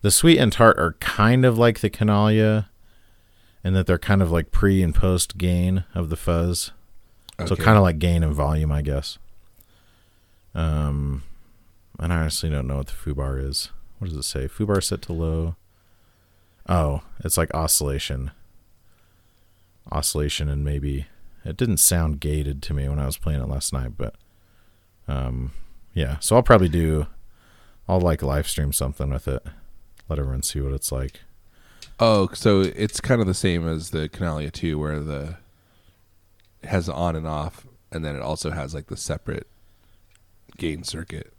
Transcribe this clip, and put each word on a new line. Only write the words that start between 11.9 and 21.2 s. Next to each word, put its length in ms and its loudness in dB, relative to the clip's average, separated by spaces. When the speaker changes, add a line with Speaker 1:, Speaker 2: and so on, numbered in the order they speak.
Speaker 1:
and 140 -2
I 80 2
honestly 300 -2
don't 160 -2
know 120 -4
what 100 -4
the 40 -8
foo 220 -6
bar 240 -4
is. 320 -6
What 100 -8
does 100 -8
it 60 -8
say? 240 -6
Foo 180 -4
bar 140 2
set 220 -4
to 100 -10
low. 440 -2
Oh, 340 0
it's 180 -2
like 160 0
oscillation. 760 -2
Oscillation 580 -2
and 160 -2
maybe, 420 -4